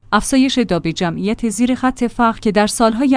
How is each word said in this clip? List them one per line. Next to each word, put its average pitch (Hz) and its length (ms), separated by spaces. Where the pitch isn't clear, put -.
افزایش 262 460
داب 170 320
جمعیت 190 580
زیر 240 260
خط 254 300
فقر 233 340
که 214 140
در 208 140
سالهای 240 500